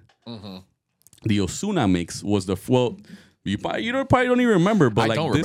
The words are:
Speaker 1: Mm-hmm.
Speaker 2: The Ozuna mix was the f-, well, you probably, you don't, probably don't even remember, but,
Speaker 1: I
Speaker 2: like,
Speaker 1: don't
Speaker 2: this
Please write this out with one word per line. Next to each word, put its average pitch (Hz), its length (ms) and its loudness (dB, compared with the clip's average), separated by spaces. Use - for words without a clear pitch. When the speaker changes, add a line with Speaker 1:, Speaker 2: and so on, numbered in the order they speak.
Speaker 1:
Mm-hmm. 101 300 -16
Speaker 2:
The 101 160 2
Ozuna 139 500 -2
mix 87 340 -2
was 101 220 -2
the 95 80 -4
f-, - 160 -10
well, 123 280 0
you 98 140 -4
probably, - 260 -6
you 233 80 -4
don't, 269 180 -4
probably 254 180 4
don't 247 140 2
even 233 140 4
remember, 175 340 4
but, 110 140 0
Speaker 1:
I - 40 0
Speaker 2:
like, 113 80 0
Speaker 1:
don't 151 160 -2
Speaker 2:
this - 140 2